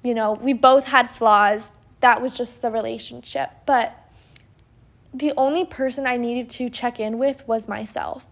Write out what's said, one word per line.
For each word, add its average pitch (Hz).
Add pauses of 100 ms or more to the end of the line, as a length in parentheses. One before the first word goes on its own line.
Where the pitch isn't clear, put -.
You 247
know, 220
we 233
both 262
had 247
flaws. 208 (300)
That 233
was 254
just -
the 240
relationship. 220 (160)
But 247 (1200)
the 277
only 294
person 262
I 247
needed 240
to 247
check 240
in 220
with 269
was 226
myself. -